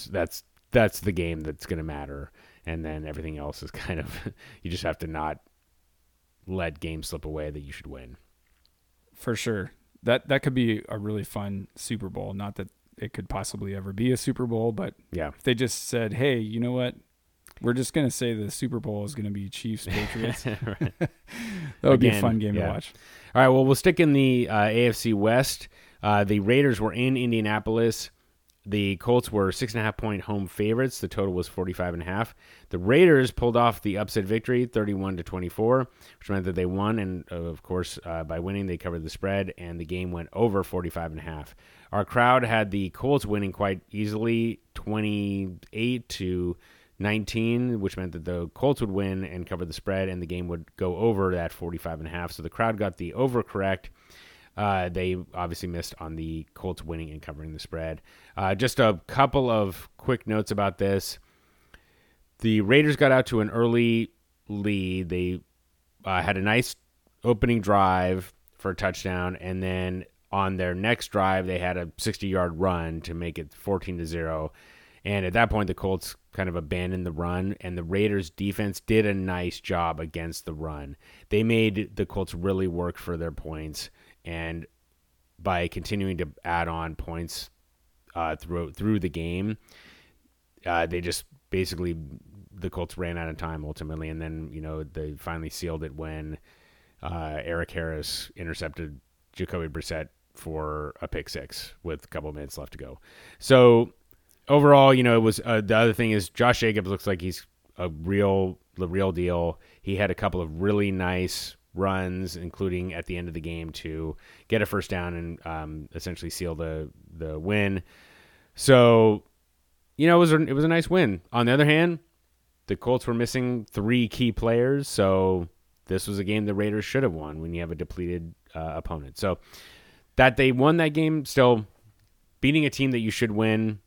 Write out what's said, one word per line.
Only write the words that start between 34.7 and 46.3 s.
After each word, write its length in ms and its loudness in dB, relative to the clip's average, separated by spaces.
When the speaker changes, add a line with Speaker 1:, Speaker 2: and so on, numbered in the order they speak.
Speaker 1:
to 40 -8
twenty-four, 640 0
which 120 -12
meant 160 0
that 80 -2
they 120 0
won. 320 0
And, 320 -6
uh, 120 -8
of 200 -8
course, 420 -6
uh, 200 -6
by 160 -6
winning, 260 -4
they 120 -4
covered 260 -8
the 60 -8
spread, 480 -4
and 200 -12
the 60 -8
game 280 -6
went 200 -8
over 320 2
forty-five 480 -6
and 80 -10
a 40 -14
half. 300 -12
Our 120 0
crowd 400 4
had 280 0
the 180 -2
Colts 340 0
winning 280 -2
quite 300 -2
easily, 680 -2
twenty-eight 1300 -4
to 480 -4